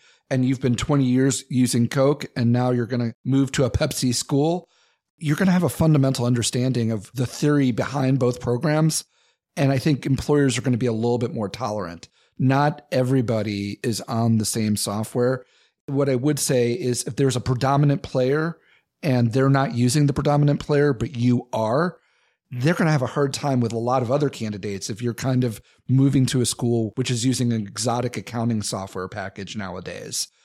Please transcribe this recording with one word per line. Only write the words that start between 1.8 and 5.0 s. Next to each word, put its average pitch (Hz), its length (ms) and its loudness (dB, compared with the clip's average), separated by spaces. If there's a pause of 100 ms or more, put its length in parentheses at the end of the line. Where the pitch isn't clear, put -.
Coke, 143 380 0 (100)
and 117 160 2
now 123 180 2
you're 120 160 0
gonna 120 280 -4 (100)
move 135 280 2
to 139 120 2
a 120 60 2
Pepsi 131 440 0
school, 156 540 -2 (500)